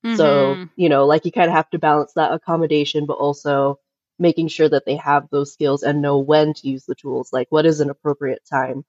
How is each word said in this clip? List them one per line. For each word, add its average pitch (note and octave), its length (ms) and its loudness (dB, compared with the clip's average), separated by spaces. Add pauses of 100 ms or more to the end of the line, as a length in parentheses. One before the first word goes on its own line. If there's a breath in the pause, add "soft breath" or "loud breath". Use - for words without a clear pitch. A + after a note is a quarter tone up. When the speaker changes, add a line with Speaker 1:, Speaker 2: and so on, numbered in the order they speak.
(140)
Speaker 1:
So, C#3+ 400 2
Speaker 2:
Mm-hmm. F3+ 100 -10 (120)
Speaker 1:
you F3 120 2
know, C#3 180 4
like, D3+ 180 2
you E3+ 80 -4
kinda F3 180 2
have D#3+ 200 0
to E3 100 -6
balance D3+ 320 0
that D#3 200 0
accommodation, D#3 760 -2
but D3 80 -6
also C#3+ 640 -2 (400)
making E3 260 0
sure D#3 220 2
that - 180 0
they - 80 -2
have C#3+ 360 -2
those C#3+ 220 -4
skills C#3+ 300 -2
and D3 180 -2
know C#3+ 180 0
when D3+ 360 2
to - 140 -8
use C3+ 160 -8
the C#3+ 100 -8
tools. B2+ 380 -8
Like, B2+ 180 -4
what D#3 160 2
is D#3 140 2
an C#3+ 100 -2
appropriate C#3 580 -6
time C3 400 -6